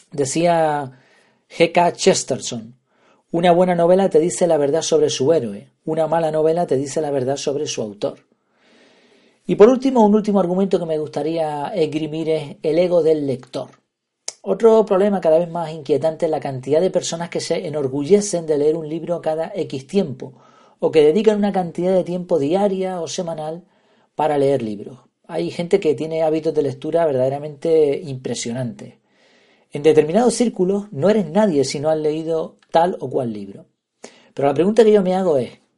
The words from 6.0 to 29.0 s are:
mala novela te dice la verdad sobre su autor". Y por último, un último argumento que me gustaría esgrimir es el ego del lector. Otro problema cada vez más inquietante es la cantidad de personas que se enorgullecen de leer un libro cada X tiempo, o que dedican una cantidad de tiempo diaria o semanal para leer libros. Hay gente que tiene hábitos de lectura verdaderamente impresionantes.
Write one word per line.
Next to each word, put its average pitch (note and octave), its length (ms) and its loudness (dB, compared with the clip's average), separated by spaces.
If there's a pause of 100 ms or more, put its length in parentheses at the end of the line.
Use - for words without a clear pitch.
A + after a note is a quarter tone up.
mala D#3+ 240 0
novela D#3+ 340 2
te D3 100 0
dice C#3 260 -2
la C#3+ 100 -4
verdad C3+ 240 -2
sobre C#3+ 320 -4
su C3 160 -6
autor". G#2 340 -8 (1300)
Y F3+ 80 -2
por G3+ 160 8
último, C4 340 2
un G#3 120 4
último G3+ 240 2
argumento F#3 400 0
que E3+ 80 -8
me D#3+ 100 -2
gustaría D3+ 720 -4
esgrimir D#3 640 -4
es D3+ 340 -4
el D#3+ 160 0
ego F3 240 2
del D3+ 240 2
lector. C3 420 -6 (720)
Otro A3 460 4
problema G3 340 0
cada D#3+ 160 4
vez E3+ 140 -2
más E3 200 -6
inquietante D#3 540 -2
es D#3+ 60 0
la D3 80 -2
cantidad C3+ 420 -2
de F#3 80 2
personas E3+ 400 -2
que D#3+ 120 -6
se F3+ 260 -4
enorgullecen D#3 800 0
de D3+ 100 2
leer D3+ 180 2
un D#3 140 -8
libro E3 320 -6
cada D#3+ 320 -4
X C#3+ 320 -8
tiempo, D3 480 -4 (460)
o E3 100 0
que D3 140 4
dedican G#3 340 2
una G3+ 140 -2
cantidad F3+ 420 -2
de F3+ 100 2
tiempo F3 360 -2
diaria F#3 640 -2
o D#3+ 60 -8
semanal D#3+ 580 -10 (500)
para D3 240 0
leer C3+ 240 2
libros. G#2+ 340 -10 (320)
Hay E3+ 220 -6
gente F3 300 0
que D3+ 120 2
tiene D#3+ 300 -4
hábitos D#3 300 -2
de D3+ 80 0
lectura D3+ 440 -2
verdaderamente C#3+ 960 0
impresionantes. B2+ 920 -8 (800)